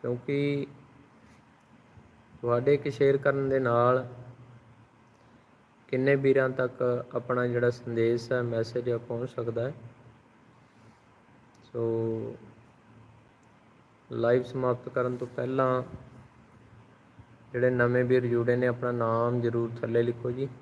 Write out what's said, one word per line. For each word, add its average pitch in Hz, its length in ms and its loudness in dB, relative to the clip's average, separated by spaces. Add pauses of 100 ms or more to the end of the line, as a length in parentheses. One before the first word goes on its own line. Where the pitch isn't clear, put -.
ਕਿਉਂਕਿ 143 640 -2 (1700)
ਤੁਹਾਡੇ 120 340 2
ਇੱਕ 139 140 -2
ਸ਼ੇਅਰ 139 280 4
ਕਰਨ 139 320 0
ਦੇ 135 100 2
ਨਾਲ 123 480 2 (1800)
ਕਿੰਨੇ 135 280 2
ਵੀਰਾਂ 135 340 4
ਤੱਕ 131 320 -4 (320)
ਆਪਣਾ 123 320 0
ਜਿਹੜਾ 120 240 2
ਸੰਦੇਸ਼ 117 640 -2
ਹੈ, 127 100 0
ਮੈਸੇਜ 117 480 -2
ਹੈ, 117 80 0
ਪਹੁੰਚ 117 320 -8
ਸਕਦਾ 117 380 -4
ਹੈ। 156 60 -8 (2000)
ਸੋ, 117 120 -2 (2250)
ਲਾਈਵ 120 320 2
ਸਮਾਪਤ 123 460 -4
ਕਰਨ 123 280 -2
ਤੋਂ 123 100 -8 (100)
ਪਹਿਲਾਂ 127 460 0 (1700)
ਜਿਹੜੇ 123 180 2
ਨਵੇਂ 123 340 2
ਵੀਰ 123 220 4
ਜੁੜੇ 120 300 2
ਨੇ, 123 100 2
ਆਪਣਾ 123 260 -2
ਨਾਮ 120 480 0
ਜ਼ਰੂਰ 117 300 0 (100)
ਥੱਲੇ 117 220 0
ਲਿਖੋ 120 280 -2
ਜੀ 131 180 -6 (120)